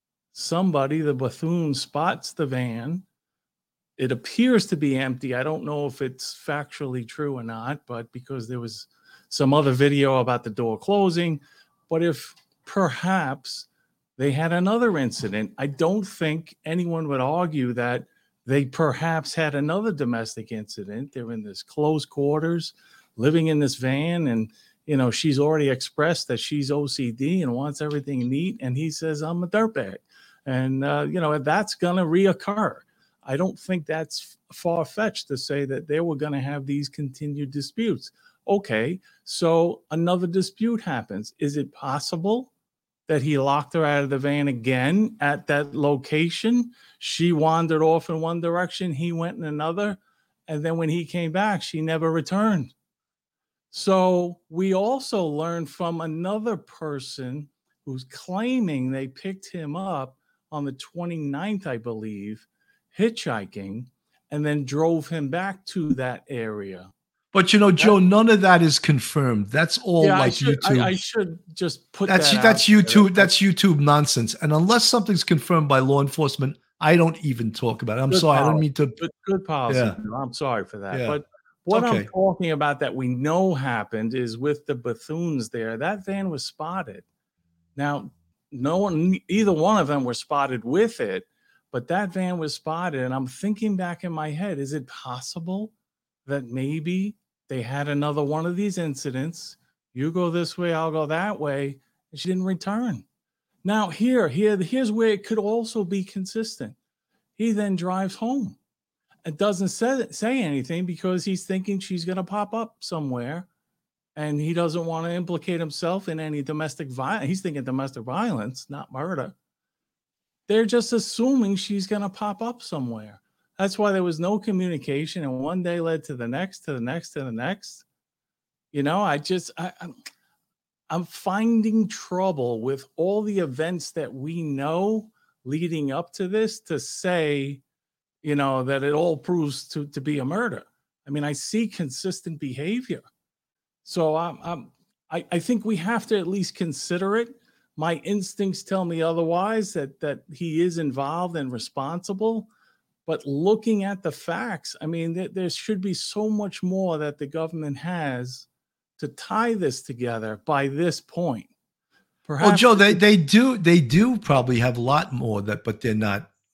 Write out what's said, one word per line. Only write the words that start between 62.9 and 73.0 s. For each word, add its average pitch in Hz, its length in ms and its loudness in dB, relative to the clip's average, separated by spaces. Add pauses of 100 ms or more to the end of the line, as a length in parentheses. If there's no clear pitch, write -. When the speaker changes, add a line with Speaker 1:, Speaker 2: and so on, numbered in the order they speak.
Speaker 1:
hitchhiking, 113 880 -4 (440)
and 147 140 -4
then 147 220 -2
drove 156 420 0
him 156 200 -4
back 190 380 -6
to 151 280 -2
that 127 340 -6
area. 104 640 -8 (400)
Speaker 2:
But, 190 220 6
you 208 40 10
know, 202 120 10
Speaker 1:
That 175 80 8
Speaker 2:
Joe, 208 200 10
none 202 300 8
of 214 140 8
that 180 180 10
is 160 180 6
confirmed. 123 680 2
That's 143 300 2
all, 170 260 4
Speaker 1:
Yeah, 156 120 8
I - 20 4
Speaker 2:
like, - 160 4
Speaker 1:
should, 139 260 2
Speaker 2:
YouTube. 123 220 4
Speaker 1:
I, - 60 2
I 190 60 2
should 180 440 -4 (160)
just - 380 -6
put 196 180 0
Speaker 2:
That's, 170 200 6
Speaker 1:
that 208 120 4
Speaker 2:
that's 220 260 8
Speaker 1:
out 214 60 12
there. 208 80 12
Speaker 2:
YouTube, 196 320 8